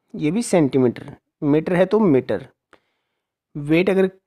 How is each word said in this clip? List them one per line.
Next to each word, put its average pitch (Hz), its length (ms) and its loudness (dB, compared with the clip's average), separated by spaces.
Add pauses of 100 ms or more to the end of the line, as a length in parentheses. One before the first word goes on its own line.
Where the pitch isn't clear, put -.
(140)
ये 156 180 -4
भी 214 100 -4
सेंटीमीटर, 135 720 0 (320)
मीटर 156 300 0
है 180 120 2
तो 208 140 0
मीटर, 127 460 0 (1120)
वेट 160 340 0
अगर 190 180 2 (200)